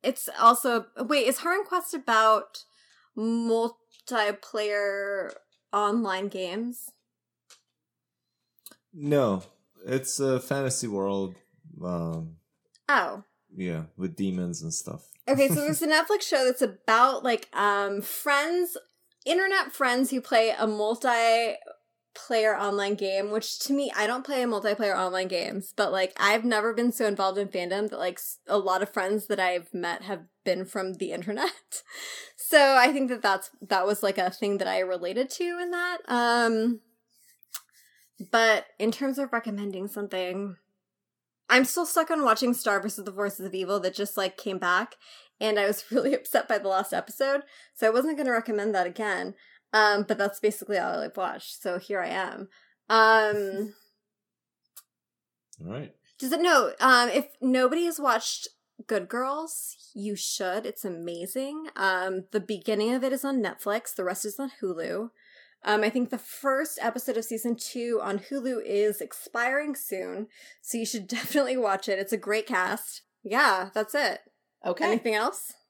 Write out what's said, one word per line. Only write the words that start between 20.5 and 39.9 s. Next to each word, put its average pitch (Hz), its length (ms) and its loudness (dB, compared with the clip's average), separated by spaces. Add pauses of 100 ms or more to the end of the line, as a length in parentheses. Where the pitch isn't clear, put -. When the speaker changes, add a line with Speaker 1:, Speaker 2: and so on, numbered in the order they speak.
Speaker 1:
a - 160 0
multiplayer 226 880 2 (1040)
online 202 340 0
game, 196 360 -2
which 220 300 -4
to - 120 -2
me, 277 240 0
I 208 100 2
don't 254 180 -2
play 269 180 -2
multiplayer 214 540 0
online 185 320 0
games, 185 460 -4
but, 202 180 2
like, 185 260 0
I've 220 260 4
never 226 300 2
been 233 180 2
so 233 140 0
involved 196 320 0
in 202 100 -2
fandom 190 400 -2
that, - 100 -8
like, 180 200 -4
s-, - 280 -12
a 208 120 2
lot 190 240 2
of 202 100 -4
friends 202 360 -2
that 196 120 -2
I've 180 320 0
met 175 300 -6
have 180 220 -8 (200)
been 185 220 -2
from 190 280 -6
the 180 180 -6
internet. - 760 -6
<laughs> - 40 -20 (540)
So 277 300 8
I 254 160 8
think 269 160 0
that 240 140 -2
that's, 190 280 2 (180)
that 190 180 2
was, 202 160 0
like, 196 160 0
a 185 120 2
thing 202 280 -2
that 190 100 -2
I 190 120 0
related 185 500 -2
to 349 320 -4
in 349 80 -4
that. 349 360 -4
Um, 233 720 2 (1500)
but 226 360 4 (120)
in 220 140 0
terms 269 260 -4
of 277 140 -4
recommending 202 560 -6
something, 190 680 -6 (920)